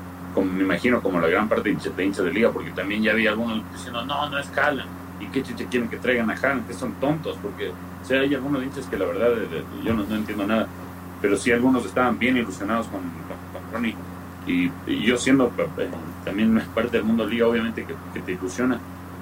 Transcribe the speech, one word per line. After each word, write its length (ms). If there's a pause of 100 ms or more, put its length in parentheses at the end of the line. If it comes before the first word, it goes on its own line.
(340)
como, 180
me 120
imagino, 360
como 200
la 80
gran 200
parte 200
de 60
hincha, 160
de 140
hincha 180
de 100
Liga, 180
porque 220
también 320
ya 80
había 180
algunos 320 (100)
diciendo, 320
"No, 240
no 100
es 100 (100)
Haaland, 320 (300)
¿y 60
qué 180
chucha 260
quieren 180
que 100
traigan 300
a 60
Haaland? 320
Que 80
son 200
tontos", 460
porque, 300
o 340
sea, 160
hay 140
algunos 300
hinchas 220
que 120
la 80
verdad, 220
de, 180
de, 180 (200)
yo 100
no, 100
no 120
entiendo 280
nada, 220 (560)
pero 140
sí 160
algunos 340
estaban 320
bien 180
ilusionados 520
con, 120
con, 640
con 100
Ronnie, 220 (520)
y, 240 (160)
y 180
yo 120
siendo, 360 (260)
eh, 100 (360)
también 360 (140)
parte 220
del 100
Mundo 180
Liga, 220
obviamente 380
que, 100 (180)
que 80
te 120
ilusiona, 460 (440)